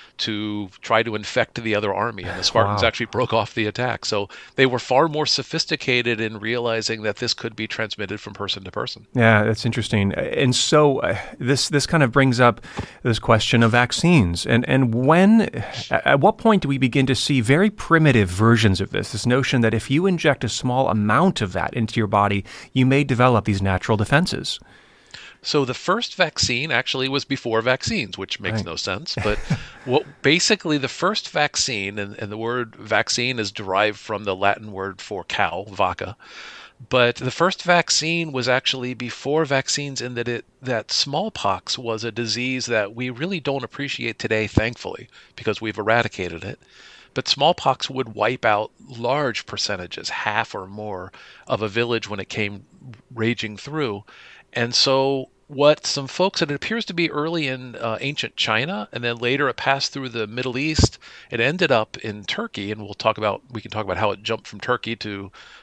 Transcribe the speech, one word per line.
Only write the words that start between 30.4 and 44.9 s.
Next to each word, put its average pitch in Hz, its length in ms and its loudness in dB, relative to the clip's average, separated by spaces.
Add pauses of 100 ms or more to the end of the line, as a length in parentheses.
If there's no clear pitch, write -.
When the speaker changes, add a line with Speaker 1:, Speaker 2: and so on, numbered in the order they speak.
Speaker 1:
the 131 120 -4
first - 400 -2
vaccine, 107 720 -2
and, 101 160 -8
and 104 160 -8
the 107 60 -8
word 113 380 -6
vaccine 113 640 0
is 101 120 -4
derived 104 480 0
from 104 240 -6
the 98 120 -2
Latin 104 360 -2
word 95 280 -8
for 95 240 -8
cow, 92 460 -2
vacca. 98 460 -2 (720)
But 120 260 4
the 127 160 -6
first 180 320 0
vaccine 170 680 0
was 127 180 -2
actually 127 440 0
before 135 520 -2
vaccines 139 560 -2
in 123 140 -8
that 117 120 -4
it, 120 180 -6 (160)
that 123 300 -4
smallpox 139 840 -2
was 113 260 -6
a 117 80 -6
disease 120 540 -4
that 107 300 -2
we 127 140 -6
really 160 300 -6
don't 139 240 -4
appreciate 117 560 -8
today, 110 280 0
thankfully, 107 600 -8 (280)